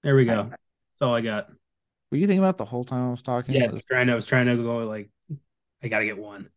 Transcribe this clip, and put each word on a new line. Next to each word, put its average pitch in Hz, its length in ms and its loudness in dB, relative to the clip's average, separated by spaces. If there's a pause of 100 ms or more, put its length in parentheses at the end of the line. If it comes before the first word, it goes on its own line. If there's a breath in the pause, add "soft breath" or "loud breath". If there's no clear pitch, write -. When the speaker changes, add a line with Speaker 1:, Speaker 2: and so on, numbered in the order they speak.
Speaker 1:
There 139 120 4
we 131 100 8
go. 113 160 0
Speaker 2:
I 110 80 -8
Speaker 1:
That's - 520 -14
all 123 140 2
I 117 60 0
got. 107 280 -6 (600)
Speaker 2:
Were 139 60 -2
you 190 100 2
thinking 190 160 4
about 190 160 2
the 107 60 -4
whole 123 180 -6
time 127 240 -4
I 123 40 -2
was 120 120 -10
talking? 123 320 -2
Speaker 1:
Yes, 120 140 4
Speaker 2:
Was - 40 -6
Speaker 1:
I - 40 -8
was - 80 -12
trying 127 220 2
to, 117 140 2
trying 123 260 2
to 120 100 2
go, 117 280 -2
like, 107 240 -10 (720)
I 123 60 -8
gotta 107 180 0
get 104 140 -4
one. 101 380 -14